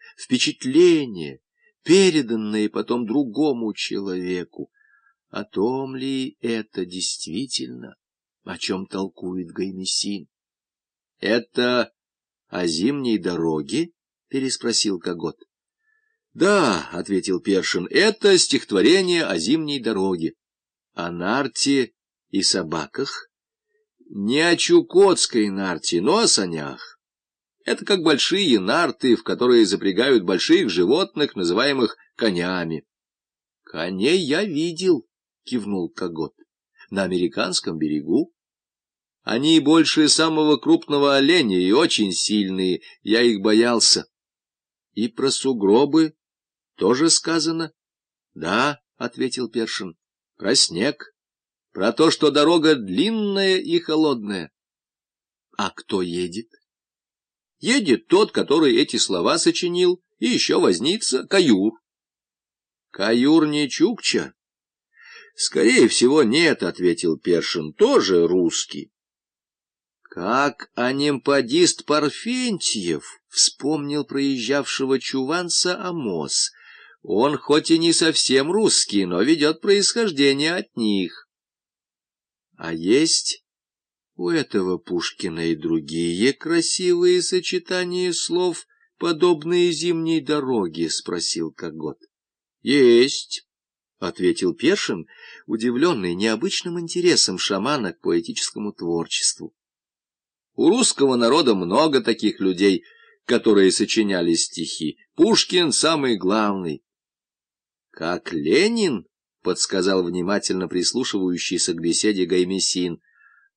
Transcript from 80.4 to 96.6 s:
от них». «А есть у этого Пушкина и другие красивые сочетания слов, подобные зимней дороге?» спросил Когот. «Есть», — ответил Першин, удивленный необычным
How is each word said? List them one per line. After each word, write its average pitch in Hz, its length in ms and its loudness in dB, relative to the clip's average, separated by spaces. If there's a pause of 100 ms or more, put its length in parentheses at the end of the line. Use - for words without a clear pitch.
от 208 200 -10
них». 101 540 -2 (1300)
«А 82 160 -8
есть 117 720 0 (720)
у 175 120 -4
этого 101 480 -2
Пушкина 82 720 -6
и 80 40 -2
другие 82 800 -2
красивые 175 880 0
сочетания 180 920 -4
слов, 170 560 -4 (300)
подобные 175 720 2
зимней 165 480 -2
дороге?» 123 720 -2
спросил 82 640 -6
Когот. 78 460 -10 (640)
«Есть», — 127 840 4 (520)
ответил 90 540 -2
Першин, 123 540 -2 (380)
удивленный 117 720 -2
необычным 113 640 -2